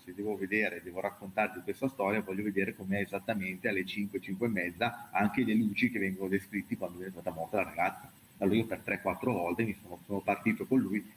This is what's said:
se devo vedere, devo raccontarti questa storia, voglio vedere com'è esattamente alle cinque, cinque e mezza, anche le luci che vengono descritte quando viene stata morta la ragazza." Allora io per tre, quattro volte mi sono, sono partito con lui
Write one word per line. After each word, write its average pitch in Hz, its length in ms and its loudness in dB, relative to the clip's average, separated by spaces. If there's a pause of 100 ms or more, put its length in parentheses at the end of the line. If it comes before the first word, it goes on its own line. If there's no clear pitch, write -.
se 90 120 -12
devo 101 200 -2
vedere, 95 480 0
devo 87 160 -8
raccontarti 98 640 -2
questa 101 260 -2
storia, 104 340 2
voglio 95 220 -4
vedere 98 320 0
com'è 98 240 -2
esattamente 98 720 -2
alle 95 160 0
cinque, 101 340 -2
cinque 98 280 -2
e - 20 4
mezza, 90 640 -2
anche 104 340 4
le 110 80 2
luci 110 380 4
che 113 80 -2
vengono 95 280 0
descritte 95 480 0
quando 87 220 -6
viene 92 160 -8
stata 85 180 -6
morta 82 260 -2
la 92 60 4
ragazza." - 480 -2 (280)
Allora 101 180 4
io 113 80 4
per 98 140 -6
tre, - 200 -2
quattro 98 320 0
volte 87 320 2
mi 107 180 -2
sono, 87 240 -12
sono 101 140 -2
partito 104 460 2
con 131 160 6
lui 101 200 2 (160)